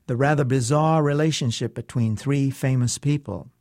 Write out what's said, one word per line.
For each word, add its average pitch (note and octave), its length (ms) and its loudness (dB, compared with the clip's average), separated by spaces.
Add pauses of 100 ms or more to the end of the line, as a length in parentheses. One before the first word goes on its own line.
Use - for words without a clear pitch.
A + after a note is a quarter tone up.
the B2 80 -2
rather C#3+ 280 2
bizarre D3 600 2
relationship C#3+ 680 0
between A2+ 420 -2
three C#3 340 0
famous C3 480 0
people. C#3+ 520 -4 (100)